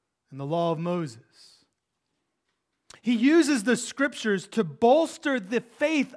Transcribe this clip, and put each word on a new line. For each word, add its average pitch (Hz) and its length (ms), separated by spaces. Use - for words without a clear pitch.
and 135 100
the 139 60
law 165 260
of 156 80
Moses. 165 840
He 240 120
uses 269 520
the 240 100
scriptures - 760
to 226 140
bolster 254 800
the 208 200
faith 294 560